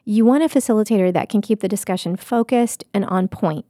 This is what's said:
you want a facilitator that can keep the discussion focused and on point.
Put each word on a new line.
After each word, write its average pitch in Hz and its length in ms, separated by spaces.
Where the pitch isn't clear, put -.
you 220 180
want 269 200
a 320 40
facilitator 214 640
that 175 180
can 208 120
keep 214 200
the 196 60
discussion 185 480
focused 233 680
and 196 120
on 185 220
point. 156 420